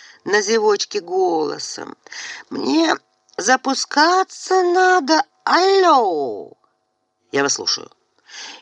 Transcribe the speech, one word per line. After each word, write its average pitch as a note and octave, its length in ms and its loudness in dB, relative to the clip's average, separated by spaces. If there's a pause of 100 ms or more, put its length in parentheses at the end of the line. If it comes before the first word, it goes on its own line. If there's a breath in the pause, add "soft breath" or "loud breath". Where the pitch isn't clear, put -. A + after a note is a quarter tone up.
(240 loud breath)
на G#3 180 0
зевочке G#3 580 0
голосом. E3+ 960 -4 (540 loud breath)
«Мне D4+ 440 0 (420)
запускаться E4 1300 0
надо. F4 580 2 (220)
Алло!» A#3+ 1120 2 (720)
«Я C#3 140 0
вас C#3+ 100 0
слушаю». - 340 -6 (720 loud breath)